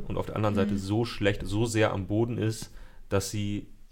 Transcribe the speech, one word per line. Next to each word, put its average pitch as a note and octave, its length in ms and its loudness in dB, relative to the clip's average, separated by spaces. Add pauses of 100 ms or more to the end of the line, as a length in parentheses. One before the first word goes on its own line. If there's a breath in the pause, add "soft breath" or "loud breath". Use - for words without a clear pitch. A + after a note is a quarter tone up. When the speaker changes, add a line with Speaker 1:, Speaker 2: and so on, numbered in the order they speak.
Speaker 1:
und F2 100 -2
auf F2+ 80 -2
der - 100 -6
anderen G#2 200 2
Seite G2+ 180 4
Speaker 2:
Mhm. G2 60 2
Speaker 1:
so G#2 260 2
schlecht, G#2 400 0
so G2+ 200 2
sehr A2 280 4
am G2 140 -2
Boden A2 300 2
ist, A2 340 -2 (380 soft breath)
dass G2 200 2
sie, G2+ 380 -2 (240)